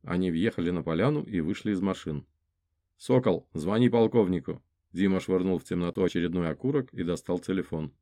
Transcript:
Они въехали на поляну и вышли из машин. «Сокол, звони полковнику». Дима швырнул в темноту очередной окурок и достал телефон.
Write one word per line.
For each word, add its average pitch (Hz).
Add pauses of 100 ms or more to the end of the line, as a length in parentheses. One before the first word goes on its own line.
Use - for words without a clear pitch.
Они 90
въехали 85
на 87
поляну 98
и 95
вышли 95
из 92
машин. 92 (720)
«Сокол, 123
звони 104
полковнику». 107 (300)
Дима 95
швырнул 92
в -
темноту 87
очередной 85
окурок 131
и -
достал 87
телефон. 82